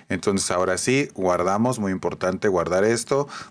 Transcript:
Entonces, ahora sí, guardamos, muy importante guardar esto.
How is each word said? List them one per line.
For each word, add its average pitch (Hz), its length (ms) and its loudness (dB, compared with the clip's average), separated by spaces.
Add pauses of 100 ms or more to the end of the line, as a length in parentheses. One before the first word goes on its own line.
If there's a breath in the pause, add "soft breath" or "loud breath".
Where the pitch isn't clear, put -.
Entonces, 98 420 -2
ahora 92 260 2
sí, 135 380 0
guardamos, 95 640 0
muy 98 140 -2
importante 92 560 -2
guardar 90 340 2
esto. 120 460 0 (220 loud breath)